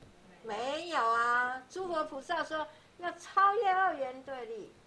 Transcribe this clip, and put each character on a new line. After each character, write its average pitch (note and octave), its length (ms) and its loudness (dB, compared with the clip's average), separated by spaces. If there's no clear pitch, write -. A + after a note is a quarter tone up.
没 C4 460 -4
有 D#4 100 0
啊。 A#3+ 720 2
诸 F#4 160 -6
佛 D#4+ 180 0
菩 C#4 160 -8
萨 D#4+ 220 -2
说 D#4 240 -4
要 F4 140 -6
超 G4 420 4
越 G#4+ 160 2
二 F#4 240 4
元 C4 300 -6
对 B3+ 220 -8
立， A3 260 -12